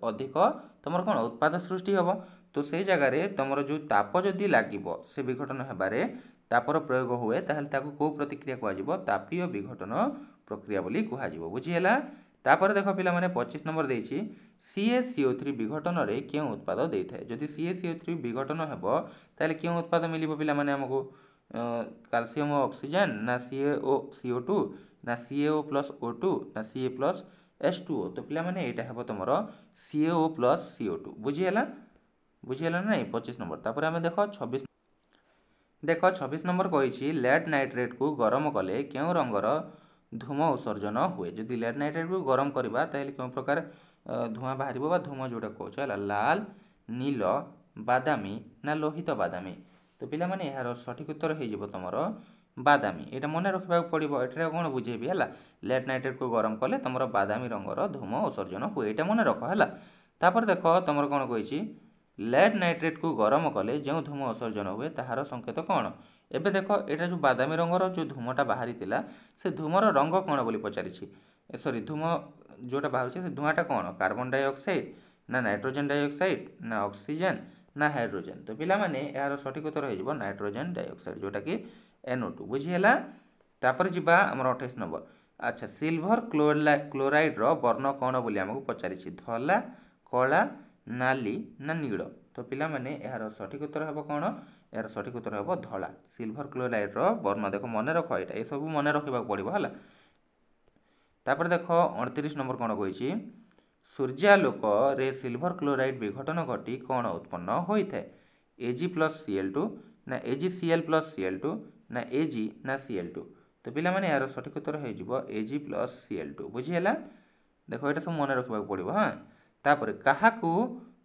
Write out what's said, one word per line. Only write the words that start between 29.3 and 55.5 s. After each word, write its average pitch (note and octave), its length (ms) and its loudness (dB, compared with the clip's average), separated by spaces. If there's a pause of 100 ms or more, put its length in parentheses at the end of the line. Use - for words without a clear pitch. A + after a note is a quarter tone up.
ସିଏଓ D#3+ 520 2
ପ୍ଲସ୍ D#3 360 4 (120)
ସିଓ F#2 200 -2
ଟୁ। - 220 -12
ବୁଝିହେଲା? D3 480 2 (800)
ବୁଝିହେଲା D#3+ 360 0
ନା G#3 100 0
ନାଇଁ? D3 200 0
ପଚିଶ A#2+ 300 -4
ନମ୍ବର। E2 180 -6
ତାପରେ C#3+ 280 -2
ଆମେ E3 140 0
ଦେଖ E3+ 260 2
ଛବିଶ, B2+ 360 -6 (1200)
ଦେଖ E3 260 4
ଛବିଶ D3+ 360 -2
ନମ୍ବର F3+ 220 2
କହିଛି, C#3 440 2
ଲେଡ୍ C#3+ 360 4
ନାଇଟ୍ରେଟ୍କୁ C3+ 680 0
ଗରମ B2 340 4
କଲେ G2 320 0
କେଉଁ C#3+ 300 -2
ରଙ୍ଗର A2+ 340 2 (680)
ଧୂମ C#3 260 -4 (100)
ଉତ୍ସର୍ଜନ G#2+ 560 -2
ହୁଏ? G2+ 240 -4
ଯଦି A2 260 -6
ଲେଡ୍ A#2 220 -2
ନାଇଟ୍ରେଟ୍କୁ E3 440 -2
ଗରମ C3+ 280 4
କରିବା, B2 340 0
ତାହେଲେ C#3 280 -4
କେଉଁ B2+ 180 -8
ପ୍ରକାର, C3+ 280 0 (480)
ଅ, A#2+ 220 -2
ଧୂଆଁ B2+ 280 -6
ବାହାରିବ C3+ 320 -4
ବା F3 100 4
ଧୂମ C3+ 300 -4
ଯୋଉଟା A2 200 -4
କହୁଛ, G2+ 300 -10
ହେଲା, B2+ 180 -2
ଲାଲ, G#2 420 2 (520)
ନୀଳ, B2+ 320 -2 (560)
ବାଦାମୀ, A#2 640 0 (200)
ନା D3 100 0
ଲୋହିତ D#3 360 -2
ବାଦାମୀ? F2+ 440 -2 (460)
ତ - 40 -
ପିଲାମାନେ, F3 400 -4
ଏହାର C3 300 -4
ସଠିକ୍ B2+ 360 -10
ଉତ୍ତର D3+ 240 -2
ହେଇଯିବ G#2+ 320 -4
ତମର F#2 300 -6 (640)
ବାଦାମୀ। B2 540 4
ଏଇଟା C#3+ 160 -4
ମନେ F3 220 0
ରଖିବାକୁ F3 400 2
ପଡ଼ିବ। D#3 220 0 (100)
ଏଠାରେ D#3 280 -2
କ'ଣ E3 180 0
ବୁଝେଇବି, A#2+ 400 -4
ହେଲା, F3 180 0 (380)